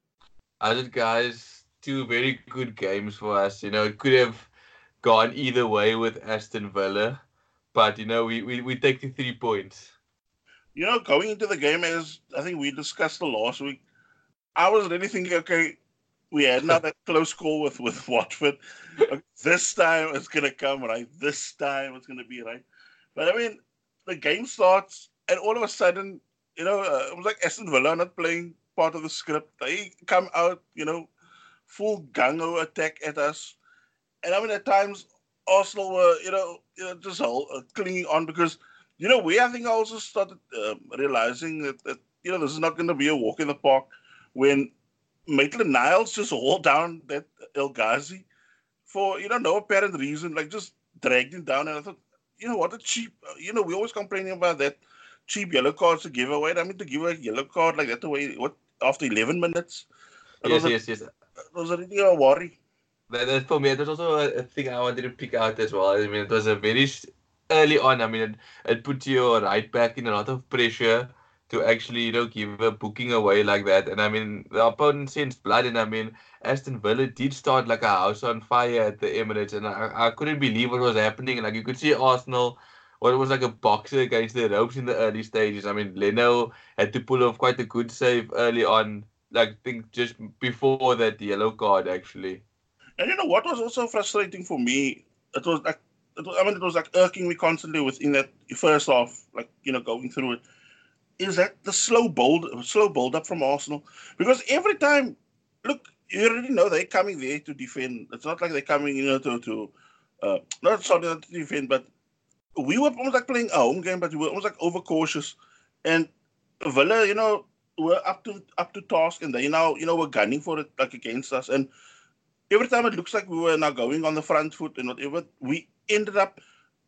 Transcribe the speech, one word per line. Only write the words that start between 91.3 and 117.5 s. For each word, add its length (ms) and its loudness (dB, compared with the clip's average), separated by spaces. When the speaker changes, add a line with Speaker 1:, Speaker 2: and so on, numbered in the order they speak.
Speaker 1:
card, 380 2
actually. 540 -8
Speaker 2:
And 120 -2
you 60 -2
know 100 -4
what 180 2
was 160 -4
also 260 -4
frustrating 580 -4
for 140 -6
me? 460 -2
It 80 -6
was 180 0
like, 160 -4
it 100 -12
was, 140 -6
I 40 6
mean, 100 0
it 80 -10
was, 120 -2
like, 200 0
irking 340 4
me 60 -2
constantly 480 0
within 300 0
that 180 2
first 300 4
half, 480 2
like, 160 -10
you 100 -4
know, 80 -2
going 300 -6
through 240 -4
it, 60 -12
is 180 -4
that 260 2
the 100 -8
slow 360 4
build, 360 4
slow 220 4
build 260 -2
up 120 -4
from 160 -4
Arsenal. 420 -2
Because 300 4
every 260 2
time, 420 2
look, 220 -4
you 180 2
already 220 -2
know 180 4
they're 160 0
coming 360 -2
there 200 -4
to 140 -12
defend. 580 -8
It's 120 -18
not 160 -6
like 100 -2
they're 100 -2
coming, 360 0
you 100 -2
know, 140 2
to, 200 -4
to, 300 -8
uh, 160 0
not, 200 2
sorry, 200 2
not 200 -6
to 100 -20
defend, 360 -6
but 180 -2
we 180 0
were 120 4
almost, 240 -6
like, 140 0
playing 240 -2
a 60 0
home 220 4
game, 200 -4
but 100 -4
we 60 -8
were 120 -2
almost, 160 -6
like, 160 -4
overcautious. 760 -2
And 240 2
Villa, 400 4
you 80 0
know, 320 0